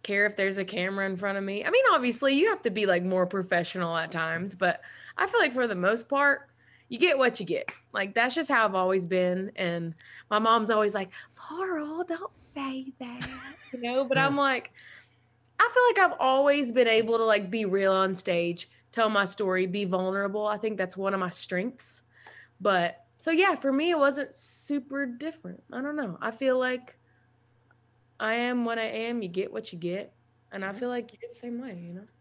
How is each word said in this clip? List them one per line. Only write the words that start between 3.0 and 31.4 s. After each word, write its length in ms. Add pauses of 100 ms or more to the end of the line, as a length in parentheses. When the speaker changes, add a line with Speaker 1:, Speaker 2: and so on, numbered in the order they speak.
Speaker 1:
more 240
professional 720
at 160
times, 420
but 260 (360)
I 100
feel 140
like 140
for 120
the 80
most 340
part, 400 (400)
you 100
get 200
what 200
you 60
get. 260 (220)
Like, 220
that's 200
just 140
how 160
I've 100
always 300
been. 520
And 380 (360)
my 80
mom's 320
always 240
like, 160 (400)
"Laurel, 540
don't 360
say 580
that," 300 (460)
you 80
know? 240
But 100
I'm 200
Speaker 2:
<laughs> 20
Speaker 1:
like, 320 (920)
I 140
feel 300
like 80
I've 60
always 540
been 160
able 300
to, 60
like, 260
be 160
real 260
on 220
stage, 560 (200)
tell 200
my 160
story, 400
be 180
vulnerable. 640
I 100
think 220
that's 180
one 160
of 80
my 80
strengths. 760 (540)
But, 460 (140)
so 140
yeah, 220
for 160
me, 200
it 80
wasn't 340
super 720
different. 680
I 120
don't 140
know. 260
I 80
feel 280
like 380 (1200)
I 160
am 300
what 140
I 80
am. 340
You 80
get 240
what 220
you 40
get. 360 (380)
And 120
I 80
Speaker 2:
Yeah. 60
Speaker 1:
feel 100
like 240
you're 160
the 100
same 220